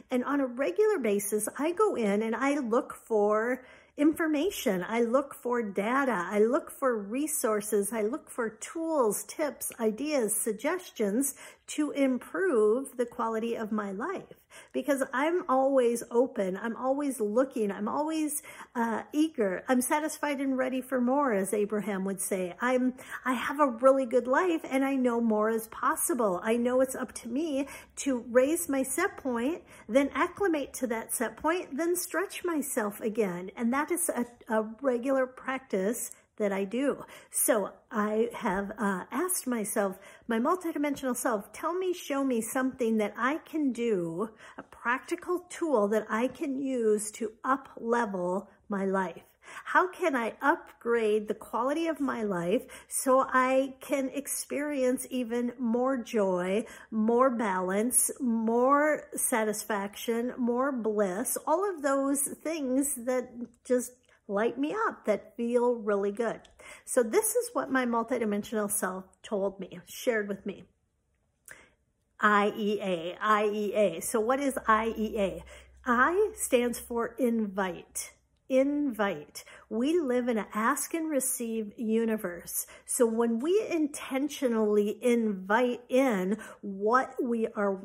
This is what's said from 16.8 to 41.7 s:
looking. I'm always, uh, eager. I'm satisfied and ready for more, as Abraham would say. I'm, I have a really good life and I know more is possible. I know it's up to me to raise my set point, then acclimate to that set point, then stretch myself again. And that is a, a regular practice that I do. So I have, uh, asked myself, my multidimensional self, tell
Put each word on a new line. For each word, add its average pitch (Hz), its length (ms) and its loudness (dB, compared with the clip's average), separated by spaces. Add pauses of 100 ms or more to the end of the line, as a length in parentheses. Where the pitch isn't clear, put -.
looking. 214 540 0
I'm 208 160 -4
always, 302 540 -2 (340)
uh, 226 260 -2 (100)
eager. 285 560 0
I'm 254 120 4
satisfied 302 600 -2
and 269 180 0
ready 254 220 -2
for 254 200 -2
more, 254 320 2
as 196 220 0
Abraham 208 500 -2
would 190 160 -4
say. 180 400 -4
I'm, 254 340 2 (300)
I 254 80 0
have 277 260 -2
a 294 80 6
really 262 400 6
good 240 220 2
life 330 320 4 (100)
and 269 140 2
I 277 100 2
know 240 260 2
more 214 300 2
is 226 180 -2
possible. 240 760 0
I 226 120 2
know 247 260 2
it's 262 120 0
up 254 200 -6
to - 140 -12
me 277 380 -2 (300)
to 247 340 -2
raise 269 380 4
my 269 140 0
set 381 340 -2
point, 247 460 -4 (260)
then 269 260 4
acclimate 330 600 0
to 262 140 -4
that 226 260 -4
set 220 220 -4
point, 320 400 -2
then 339 200 0
stretch - 480 -4
myself 262 560 -2
again. 196 560 -2
And 240 160 0
that 294 180 -2
is - 200 0
a, 240 160 -2 (220)
a 220 200 0 (140)
regular 262 440 2
practice 240 840 -4 (240)
that 202 160 0
I 196 120 -2
do. 233 400 -2 (260)
So 220 400 2 (220)
I 214 420 2
have, 202 420 -2
uh, 196 360 -2
asked 359 340 -2
myself, 208 500 -2 (300)
my 226 140 0
multidimensional 294 720 -2
self, 226 380 -2
tell 330 200 -4